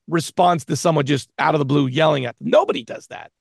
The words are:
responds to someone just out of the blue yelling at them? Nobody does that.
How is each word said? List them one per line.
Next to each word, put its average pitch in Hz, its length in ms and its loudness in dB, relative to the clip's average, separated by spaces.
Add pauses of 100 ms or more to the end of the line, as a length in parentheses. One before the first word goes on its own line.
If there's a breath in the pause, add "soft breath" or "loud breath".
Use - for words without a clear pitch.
responds 170 580 0
to 165 100 -4
someone 156 300 0
just 139 240 -2 (100)
out 151 160 2
of 151 40 2
the 139 60 -2
blue 139 220 2
yelling 143 380 0
at 120 140 -10
them? - 100 -6
Nobody 359 340 2
does - 240 -14
that. - 340 -18